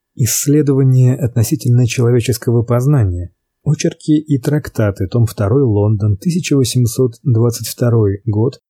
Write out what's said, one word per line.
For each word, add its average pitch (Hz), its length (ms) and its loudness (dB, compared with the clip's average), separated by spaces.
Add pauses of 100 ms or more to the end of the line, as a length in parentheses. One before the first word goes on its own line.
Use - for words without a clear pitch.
(160)
Исследования 135 1000 2
относительно 120 720 0
человеческого 117 760 0
познания. 120 680 0 (300)
Очерки 156 560 -2
и 147 180 -2
трактаты. 110 720 -2
Том 117 180 0
второй. 104 380 0
Лондон. 104 540 0
Тысяча 170 380 -2
восемьсот 123 680 0
двадцать 117 440 0
второй 110 580 0
год. 113 340 -2 (100)